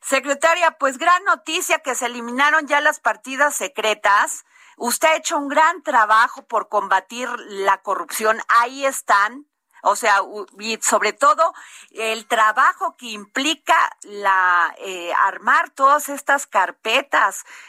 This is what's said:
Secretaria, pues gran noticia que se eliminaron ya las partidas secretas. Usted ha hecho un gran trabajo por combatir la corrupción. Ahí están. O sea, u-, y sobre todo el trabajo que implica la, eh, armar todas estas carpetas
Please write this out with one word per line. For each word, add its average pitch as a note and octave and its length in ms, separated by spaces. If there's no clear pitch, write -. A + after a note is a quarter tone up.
Secretaria, D#4+ 760
pues C4+ 180
gran F4 260
noticia E4+ 560
que C4+ 160
se B3+ 100
eliminaron B3+ 600
ya C#4+ 140
las D4+ 180
partidas C4 560
secretas. G#3+ 880
Usted - 300
ha D#4+ 100
hecho D#4+ 200
un C#4+ 100
gran D#4+ 360
trabajo A3+ 640
por G#3+ 220
combatir G3 580
la G3 320
corrupción. G#3+ 580
Ahí C4 240
están. A#3 600
O G3+ 140
sea, G3+ 260
u-, G3 240
y A3 220
sobre G#3 320
todo D4+ 400
el A3 360
trabajo B3 680
que A#3+ 100
implica C4+ 680
la, F#3 720
eh, F3 260
armar B3 440
todas C#4 400
estas C#4 380
carpetas A3 1000